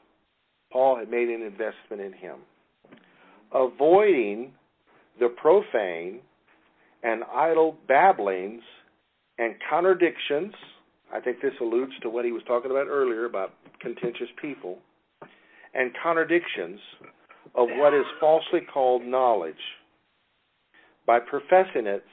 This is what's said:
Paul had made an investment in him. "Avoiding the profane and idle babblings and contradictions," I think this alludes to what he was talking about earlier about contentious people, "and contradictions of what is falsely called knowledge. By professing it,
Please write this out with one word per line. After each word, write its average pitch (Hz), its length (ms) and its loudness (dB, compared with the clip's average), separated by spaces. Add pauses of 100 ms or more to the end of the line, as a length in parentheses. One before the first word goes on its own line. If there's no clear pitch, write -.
(720)
Paul 131 260 4
had 110 120 -8
made 120 200 0
an 117 140 -6
investment 104 600 -10
in 98 100 -10
him. 85 320 -18 (1080)
"Avoiding 135 1040 2 (600)
the 120 120 2
profane 113 920 0 (800)
and 117 220 -2
idle 160 480 2 (160)
babblings 117 720 2 (760)
and 113 220 -4
contradictions," 170 960 0 (560)
I 110 100 -8
think 120 200 -6
this 135 200 -4
alludes 123 400 -2
to 120 100 -8
what 120 140 -4
he 120 80 -4
was 110 120 -8
talking 123 260 -2
about 135 180 -2
earlier 127 360 -2
about 98 300 -8 (260)
contentious 120 560 -10
people, 107 460 -12 (880)
"and 127 220 -2
contradictions 165 840 -2 (760)
of 120 160 2
what 143 240 4
is 135 120 2 (140)
falsely 160 400 2
called 127 440 0
knowledge. 120 760 -2 (1300)
By 117 140 4
professing 147 640 0
it, 98 260 -4